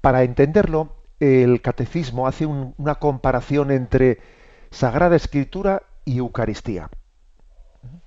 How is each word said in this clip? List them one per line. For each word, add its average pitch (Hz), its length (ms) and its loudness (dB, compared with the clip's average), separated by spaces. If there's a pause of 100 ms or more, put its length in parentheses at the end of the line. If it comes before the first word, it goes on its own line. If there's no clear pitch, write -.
Para 131 240 4
entenderlo, 156 720 0 (240)
el 127 420 4
Catecismo 127 640 -4
hace 143 200 -4
un, 139 320 -8
una 147 180 -2
comparación 139 720 -2
entre 127 480 2 (540)
Sagrada 151 420 2
Escritura 185 680 -2 (220)
y 123 140 -4
Eucaristía. 110 720 -6 (1160)